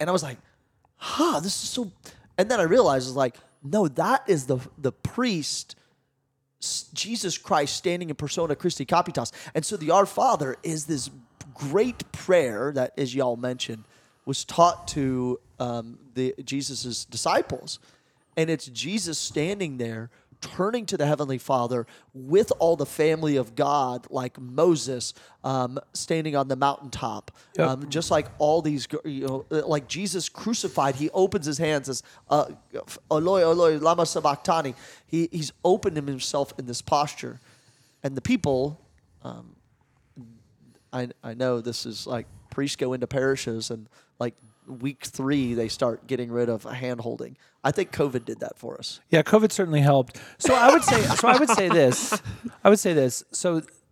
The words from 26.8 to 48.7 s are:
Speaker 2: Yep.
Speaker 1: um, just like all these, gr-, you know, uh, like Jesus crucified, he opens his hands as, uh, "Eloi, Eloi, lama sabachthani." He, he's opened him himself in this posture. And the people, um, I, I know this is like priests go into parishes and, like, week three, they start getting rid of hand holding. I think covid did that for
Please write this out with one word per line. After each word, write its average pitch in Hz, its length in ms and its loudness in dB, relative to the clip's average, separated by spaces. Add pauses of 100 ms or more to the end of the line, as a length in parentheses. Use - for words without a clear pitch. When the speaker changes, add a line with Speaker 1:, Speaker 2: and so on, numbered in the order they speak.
Speaker 2:
Yep. 160 100 4
Speaker 1:
um, 139 220 -4
just 160 200 -4
like 151 160 2 (120)
all 151 240 2
these, 147 240 -2
gr-, 151 200 -8
you 135 200 -6
know, 131 260 -4
uh, 151 140 -2
like 147 200 -2
Jesus 180 440 -6
crucified, 160 640 -2
he 147 160 -2
opens 190 340 2
his 143 140 -4
hands 147 320 0
as, 123 120 -6 (280)
uh, 147 160 4 (640)
"Eloi, 175 320 2
Eloi, 165 360 4
lama 165 280 4
sabachthani." 151 680 0 (320)
He, 165 240 0
he's 151 220 -8 (100)
opened 180 360 2
him 143 80 -6
himself 139 520 -4
in 135 60 -12
this 120 160 -8
posture. 143 580 -2 (640)
And 135 140 -6
the 127 60 -6
people, 147 580 0 (420)
um, 120 340 -14 (1300)
I, 123 200 -6 (120)
I 117 120 -12
know 123 260 -2
this 117 240 -8
is 110 220 -10
like 120 200 -6 (240)
priests 139 260 -4
go 131 180 -2
into 123 120 -4
parishes 131 640 -2
and, 110 180 -10 (300)
like, 120 160 -4 (320)
week 131 380 -8
three, 135 500 -2
they 113 140 -2
start - 380 -2
getting 123 240 -4
rid 120 180 0
of 113 160 -2
hand 123 360 -8
holding. 120 360 -10 (280)
I 135 80 2
think 185 200 -2
covid 127 320 -2
did 110 160 -8
that - 160 -10
for - 220 -12